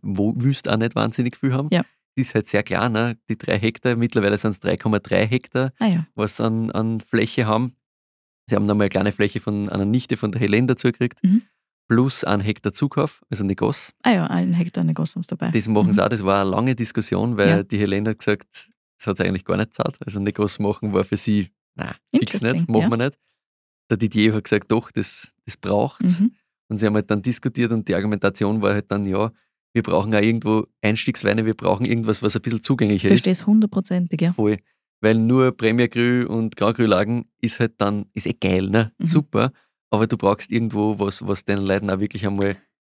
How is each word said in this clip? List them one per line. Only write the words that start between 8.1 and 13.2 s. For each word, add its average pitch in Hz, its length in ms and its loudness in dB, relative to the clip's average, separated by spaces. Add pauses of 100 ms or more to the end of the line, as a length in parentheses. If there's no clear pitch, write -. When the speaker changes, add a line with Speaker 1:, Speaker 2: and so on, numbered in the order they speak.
Speaker 1:
Sie 104 80 0
haben 104 120 2
nochmal 104 180 2
eine 95 40 -2
kleine 98 220 0
Fläche 104 280 -2
von 101 300 -4
einer 98 160 -2
Nichte 120 320 -2
von 104 140 -4
der 113 80 -6
Helene 107 280 2
dazu 127 240 0
gekriegt, - 320 -4
Speaker 2:
Mhm. 196 180 4 (480)
Speaker 1:
plus 127 340 2
ein 101 160 2
Hektar 104 340 -2
Zukauf, - 580 -2